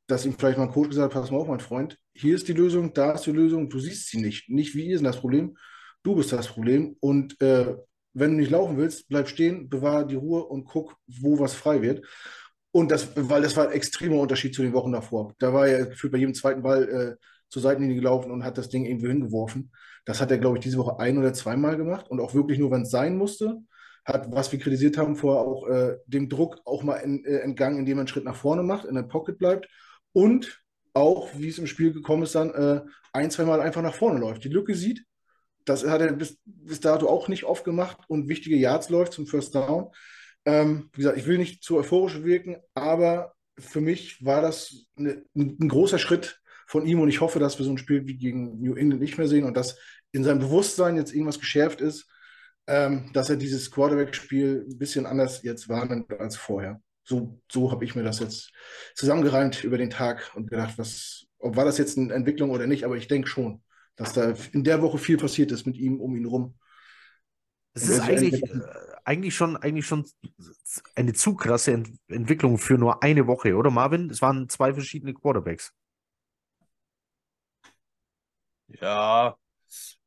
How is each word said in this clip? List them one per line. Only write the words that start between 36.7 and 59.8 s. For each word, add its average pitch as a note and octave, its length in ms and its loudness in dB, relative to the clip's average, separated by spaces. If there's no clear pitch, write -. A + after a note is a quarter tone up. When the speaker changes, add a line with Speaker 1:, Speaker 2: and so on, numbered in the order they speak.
Speaker 1:
dato D#3 280 4
auch - 200 0
nicht F#3 160 -4
oft - 180 -2
gemacht F3+ 340 -2
und D3 220 -2
wichtige D#3 280 0
Yards C3 320 2
läuft F3 240 2
zum D3+ 120 -10
First C#3+ 300 -4
Down. D3 320 0
Ähm, D3+ 480 2
wie C#3 80 -8
gesagt, C#3 160 2
ich B2 80 -8
will F3 140 2
nicht - 240 -6
zu E3 140 0
euphorisch E3+ 460 2
wirken, F3 340 0
aber E3+ 580 0
für D3+ 240 -6
mich D#3+ 420 -4
war C#3 180 2
das D#3+ 440 -4
eine, C#3+ 280 -4
ein, C#3+ 240 0
ein D#3+ 80 4
großer E3+ 300 2
Schritt - 420 -2
von D#3 200 -2
ihm E3 160 4
und D3+ 80 4
ich C#3+ 100 2
hoffe, D#3+ 200 0
dass C#3 180 0
wir C3+ 80 -2
so C3+ 60 -2
ein C3 80 -4
Spiel C#3 260 0
wie C3+ 100 -10
gegen B2 460 -6
New B2 140 -2
England C#3 260 2
nicht C#3+ 160 -4
mehr D#3+ 100 0
sehen C#3+ 160 4
und B2 140 -2
dass B2+ 180 -2
in C3+ 120 0
seinem C#3 140 4
Bewusstsein E3+ 600 2
jetzt D3+ 140 -2
irgendwas D3+ 280 -4
geschärft D3+ 420 2
ist, D3+ 260 -4
ähm, C#3 460 2
dass D#3+ 180 0
er D3 60 2
dieses C3+ 340 -6
Quarterback-Spiel C#3 1000 0
ein B2+ 80 -14
bisschen C#3 300 -4
anders C3 340 0
jetzt A#2 260 -8
wahrnimmt A#2 520 -4
als A2 180 -8
vorher. G2+ 420 -6
So, A#2+ 380 -6
so B2+ 200 0
hab B2 100 -4
ich B2 140 -6
mir A#2 80 -4
das A2 160 -4
jetzt - 320 -10
zusammengereimt C#3 720 2
über A#2+ 160 0
den B2 100 -2